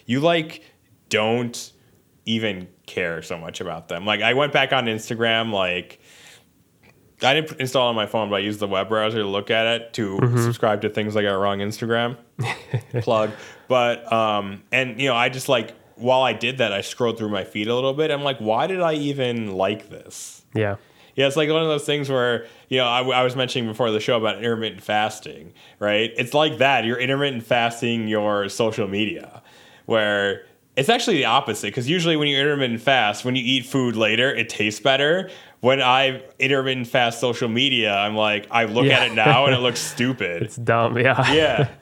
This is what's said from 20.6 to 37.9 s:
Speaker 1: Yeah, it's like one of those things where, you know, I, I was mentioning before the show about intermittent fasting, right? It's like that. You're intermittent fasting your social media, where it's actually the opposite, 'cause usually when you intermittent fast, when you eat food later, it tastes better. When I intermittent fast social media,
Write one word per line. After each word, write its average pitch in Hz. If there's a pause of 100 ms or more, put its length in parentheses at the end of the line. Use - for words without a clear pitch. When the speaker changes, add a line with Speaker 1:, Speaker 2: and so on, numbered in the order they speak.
Speaker 1:
Yeah, 135
it's 135
like 156
one 160
of 160
those 147
things 147
where, 123 (240)
you 127
know, 127
I, 123
I 127
was 123
mentioning 123
before 110
the 107
show 127
about 107
intermittent 110
fasting, 104 (260)
right? 104
It's 123
like 147
that. 131
You're 120
intermittent 135
fasting 117
your 104
social 110
media, 98 (420)
where 104 (280)
it's 139
actually 233
the 123
opposite, 110
'cause 123
usually 165
when 147
you 139
intermittent 135
fast, 120
when 127
you 127
eat 127
food 123
later, 110
it 113
tastes 107
better. 147 (320)
When 131
I 131 (160)
intermittent 131
fast 120
social 120
media, 117